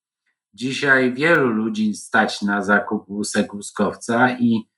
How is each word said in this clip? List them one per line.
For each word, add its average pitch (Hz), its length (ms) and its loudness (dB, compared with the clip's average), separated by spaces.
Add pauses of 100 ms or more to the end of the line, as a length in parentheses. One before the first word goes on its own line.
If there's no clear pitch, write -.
(540)
Dzisiaj 131 600 2
wielu 147 340 2
ludzi 107 480 0
stać - 460 -2
na 101 200 -2
zakup 104 480 0
łusek 101 440 -2
łuskowca 113 800 -2
i 117 460 0